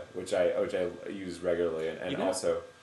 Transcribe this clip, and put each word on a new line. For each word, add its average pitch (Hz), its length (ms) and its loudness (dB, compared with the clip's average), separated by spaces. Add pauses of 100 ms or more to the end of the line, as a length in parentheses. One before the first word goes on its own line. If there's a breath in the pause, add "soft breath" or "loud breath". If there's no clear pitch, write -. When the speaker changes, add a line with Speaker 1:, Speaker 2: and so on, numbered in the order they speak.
(140)
Speaker 1:
which 92 200 -4
I, 87 280 4
which 92 120 0
I 92 140 2 (220)
use 92 320 -8
regularly 85 480 2
and, 82 80 -6
and 92 140 -4
Speaker 2:
You 92 60 -2
know, 92 100 0
Speaker 1:
also 90 340 0 (220 loud breath)